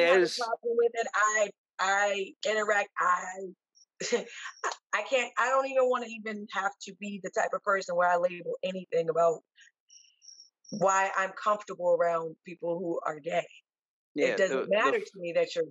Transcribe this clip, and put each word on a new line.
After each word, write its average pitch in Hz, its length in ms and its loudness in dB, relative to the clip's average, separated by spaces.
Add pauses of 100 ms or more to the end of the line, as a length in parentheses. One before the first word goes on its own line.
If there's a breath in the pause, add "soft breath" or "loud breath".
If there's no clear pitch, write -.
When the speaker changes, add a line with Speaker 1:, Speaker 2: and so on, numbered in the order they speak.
Speaker 1:
have 175 100 8
a - 20 8
Speaker 2:
there's 175 180 2
Speaker 1:
problem 233 400 -2
with 233 180 4
it. 233 200 -2
I, 214 360 2 (300)
I 196 540 0 (140)
interact, 208 500 0
I, 180 260 2 (760)
<laughs> 226 220 -2 (680 loud breath)
I 208 140 0
can't, 247 300 0
I 233 100 2
don't 269 180 2
even 262 220 2
wanna 247 200 -2
even 214 440 -8
have 196 200 -2 (100)
to 196 180 -14
be 202 240 -10
the 185 60 -6
type - 240 -2
of 190 80 -4
person 190 340 0
where 175 120 4
I 175 80 4
label 175 360 -2 (100)
anything 180 460 -2
about 165 320 2 (1300 soft breath)
why 190 460 2
I'm 190 160 -2 (100)
comfortable 175 580 0
around 165 360 0 (100)
people 170 320 -6
who 170 280 -4
are 151 140 -6
gay. 165 260 -4 (680)
Speaker 2:
Yeah, 139 140 2
Speaker 1:
It 117 100 0
doesn't 185 180 2
Speaker 2:
the, 127 100 0
the - 40 -2
Speaker 1:
matter 233 280 4
Speaker 2:
f- 185 60 -4
Speaker 1:
to 190 160 -18
me 170 140 -8
that 170 200 0
you're 170 160 0